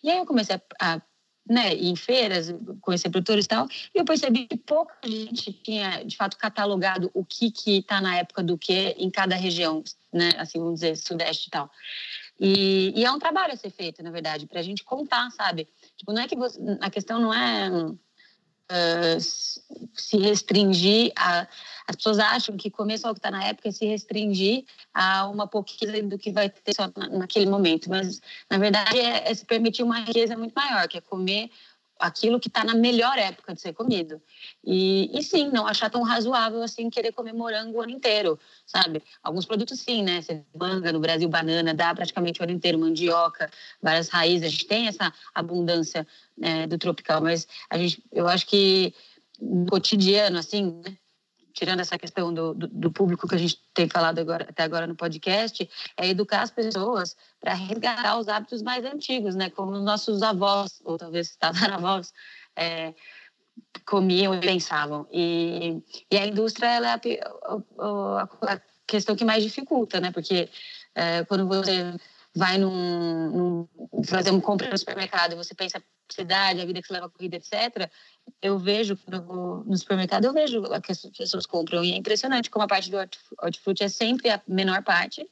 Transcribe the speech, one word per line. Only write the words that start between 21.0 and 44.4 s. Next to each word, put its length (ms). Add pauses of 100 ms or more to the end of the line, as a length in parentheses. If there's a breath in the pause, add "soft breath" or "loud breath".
a, 320 (400 loud breath)
as 100
pessoas 220
acham 360
que 160
comer 260
só 140
o 20
que 60
tá 100
na 140
época 240
é 40
se 140
restringir 800 (300 loud breath)
a 340
uma 180
pouquinha 580
do 140
que 140
vai 180
ter 240
só 220
na, 140
naquele 380
momento. 420
Mas, 320 (280 loud breath)
na 80
verdade, 400
é, 320
é 40
se 120
permitir 380
uma 160
riqueza 380
muito 160
maior, 340
que 100
é 40
comer 500 (480 loud breath)
aquilo 400
que 100
tá 140
na 100
melhor 440
época 360
de 80
ser 120
comido. 480 (420 loud breath)
E, 500
e 80
sim, 280
não 180
achar 220
tão 120
razoável 600
assim 260
querer 220
comer 220
morango 440
o 40
ano 100
inteiro, 480 (260 soft breath)
sabe? 380 (180 loud breath)
Alguns 240
produtos 360
sim, 200
né? 200
Você 140
vê 80 (140)
manga 340
no 80
Brasil, 300
banana, 440
dá 200
praticamente 460
o 40
ano 100
inteiro, 260
mandioca, 720 (300 loud breath)
várias 280
raízes. 380